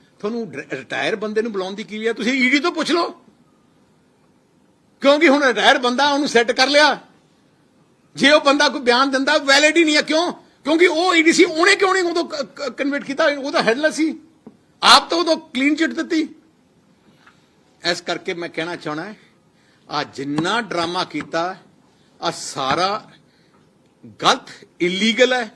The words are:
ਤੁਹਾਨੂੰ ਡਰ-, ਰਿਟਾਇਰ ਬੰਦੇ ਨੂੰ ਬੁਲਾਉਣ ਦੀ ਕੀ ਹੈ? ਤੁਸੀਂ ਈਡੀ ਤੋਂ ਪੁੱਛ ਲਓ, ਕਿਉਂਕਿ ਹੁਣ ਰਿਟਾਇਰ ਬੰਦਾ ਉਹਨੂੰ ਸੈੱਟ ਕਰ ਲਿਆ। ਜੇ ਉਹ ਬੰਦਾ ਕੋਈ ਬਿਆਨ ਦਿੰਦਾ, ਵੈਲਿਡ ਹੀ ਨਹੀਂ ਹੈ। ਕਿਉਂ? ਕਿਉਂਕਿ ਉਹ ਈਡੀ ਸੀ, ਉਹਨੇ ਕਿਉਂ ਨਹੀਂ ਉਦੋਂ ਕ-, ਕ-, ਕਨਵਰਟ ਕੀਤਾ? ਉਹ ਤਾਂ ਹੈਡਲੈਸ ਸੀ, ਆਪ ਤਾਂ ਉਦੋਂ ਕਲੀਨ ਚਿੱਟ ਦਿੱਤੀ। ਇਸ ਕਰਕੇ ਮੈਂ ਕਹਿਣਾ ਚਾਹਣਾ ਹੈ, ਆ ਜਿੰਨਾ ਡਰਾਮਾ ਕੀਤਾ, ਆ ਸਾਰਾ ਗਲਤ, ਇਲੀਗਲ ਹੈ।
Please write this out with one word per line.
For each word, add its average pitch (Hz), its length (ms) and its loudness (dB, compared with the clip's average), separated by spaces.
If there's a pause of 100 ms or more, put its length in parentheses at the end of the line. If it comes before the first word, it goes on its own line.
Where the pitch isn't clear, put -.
(180)
ਤੁਹਾਨੂੰ 220 320 -8
ਡਰ-, 135 220 -12
ਰਿਟਾਇਰ 135 440 -6
ਬੰਦੇ 214 260 -4
ਨੂੰ 233 100 -6
ਬੁਲਾਉਣ 190 220 -6
ਦੀ 214 100 -10
ਕੀ 214 240 -6
ਹੈ? 233 40 -2
ਤੁਸੀਂ 233 200 -4
ਈਡੀ 262 260 2
ਤੋਂ 339 140 -2
ਪੁੱਛ 320 180 -4
ਲਓ, 339 200 -2 (1900)
ਕਿਉਂਕਿ 294 280 4
ਹੁਣ 285 160 4
ਰਿਟਾਇਰ 233 340 4
ਬੰਦਾ 247 320 0
ਉਹਨੂੰ 285 180 0
ਸੈੱਟ 233 240 2
ਕਰ 262 140 2
ਲਿਆ। 285 320 4 (1160)
ਜੇ 269 160 4
ਉਹ 302 80 6
ਬੰਦਾ 294 280 2
ਕੋਈ 277 120 -6
ਬਿਆਨ 254 300 2
ਦਿੰਦਾ, 269 280 0
ਵੈਲਿਡ 294 380 4
ਹੀ 330 80 4
ਨਹੀਂ 302 120 2
ਹੈ। 294 60 2
ਕਿਉਂ? 311 300 -2
ਕਿਉਂਕਿ - 540 0
ਉਹ 359 280 2
ਈਡੀ 320 180 4
ਸੀ, 311 120 6
ਉਹਨੇ 349 320 2
ਕਿਉਂ 381 180 2
ਨਹੀਂ 381 100 0
ਉਦੋਂ 339 200 -2
ਕ-, 285 180 -10
ਕ-, 269 280 -10
ਕਨਵਰਟ 285 340 -6
ਕੀਤਾ? 285 200 -4
ਉਹ 285 280 -2
ਤਾਂ 311 100 0
ਹੈਡਲੈਸ 285 320 0
ਸੀ, 302 240 -2 (640)
ਆਪ 247 280 4
ਤਾਂ 339 80 -2
ਉਦੋਂ 330 180 0
ਕਲੀਨ 277 380 -2
ਚਿੱਟ 302 160 -2
ਦਿੱਤੀ। 311 380 -4 (1600)
ਇਸ 175 100 -4
ਕਰਕੇ 180 340 -6
ਮੈਂ 170 140 -10
ਕਹਿਣਾ 170 280 -8
ਚਾਹਣਾ 156 280 -8
ਹੈ, 208 100 -14 (760)
ਆ 147 120 -4
ਜਿੰਨਾ 147 580 -4
ਡਰਾਮਾ 175 440 -4
ਕੀਤਾ, 175 520 -8 (640)
ਆ 170 80 -4
ਸਾਰਾ 160 720 -4 (1040)
ਗਲਤ, 170 580 -4 (160)
ਇਲੀਗਲ 214 520 2
ਹੈ। 240 240 -4